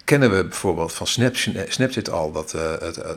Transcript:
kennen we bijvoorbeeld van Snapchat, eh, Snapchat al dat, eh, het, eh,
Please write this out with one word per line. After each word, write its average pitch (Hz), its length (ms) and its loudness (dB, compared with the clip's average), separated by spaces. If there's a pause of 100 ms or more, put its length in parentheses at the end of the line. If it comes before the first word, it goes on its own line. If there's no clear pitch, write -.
kennen 135 320 6
we 95 80 4
bijvoorbeeld 82 500 -2
van 90 140 -6
Snapchat, 117 480 2
eh, 95 140 -4
Snapchat 127 400 0
al 80 220 -2
dat, 80 220 -6
eh, 80 260 -2
het, 82 180 -6
eh, - 200 -8